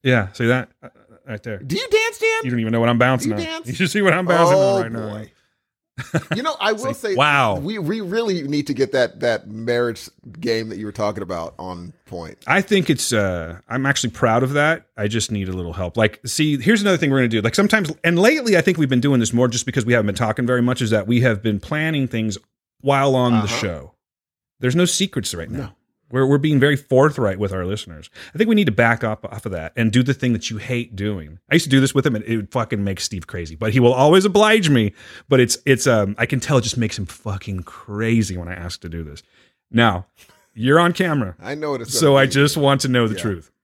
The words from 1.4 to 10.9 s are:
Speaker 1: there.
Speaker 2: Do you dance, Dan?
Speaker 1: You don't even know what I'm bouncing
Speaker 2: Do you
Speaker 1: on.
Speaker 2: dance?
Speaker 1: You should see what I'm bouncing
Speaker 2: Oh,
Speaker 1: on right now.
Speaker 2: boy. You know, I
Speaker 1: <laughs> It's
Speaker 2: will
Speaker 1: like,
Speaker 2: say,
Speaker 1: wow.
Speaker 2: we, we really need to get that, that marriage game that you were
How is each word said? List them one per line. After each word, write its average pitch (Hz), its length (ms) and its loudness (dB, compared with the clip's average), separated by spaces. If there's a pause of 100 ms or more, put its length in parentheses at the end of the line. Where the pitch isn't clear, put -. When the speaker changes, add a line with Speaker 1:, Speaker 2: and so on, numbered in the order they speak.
Speaker 1:
there. 107 160 -10
Speaker 2:
Do 135 160 -8
you 480 140 -6
dance, 440 300 0
Dan? 440 100 0 (160)
Speaker 1:
You - 60 -2
don't 120 100 0
even 113 120 -2
know 117 80 2
what 117 100 2
I'm 120 80 2
bouncing 123 360 2
Speaker 2:
Do 104 80 -4
you - 60 -6
Speaker 1:
on. 330 60 -8
Speaker 2:
dance? 330 140 -10
Speaker 1:
You 127 60 -8
should 185 160 -2
see 208 120 0
what 185 100 4
I'm 180 140 0
bouncing 175 300 4
Speaker 2:
Oh, 196 200 4
Speaker 1:
on - 60 0
right 113 100 -6
now. 113 160 -6
Speaker 2:
boy. 104 220 -12 (1040)
You 226 80 -4
know, 302 180 -4
I 202 100 0
Speaker 1:
<laughs> - 20 0
It's 214 100 -4
Speaker 2:
will 262 60 -4
Speaker 1:
like, 269 80 -6
Speaker 2:
say, 208 180 -4
Speaker 1:
wow. 139 460 2
Speaker 2:
we, 202 180 -6
we 202 220 -4
really 196 420 -2
need 143 240 -4
to 147 80 -4
get 131 180 0
that, 127 280 0
that 113 280 -2
marriage 117 640 -4 (300)
game 113 300 -2
that 92 80 -10
you 107 80 -8
were 104 60 -10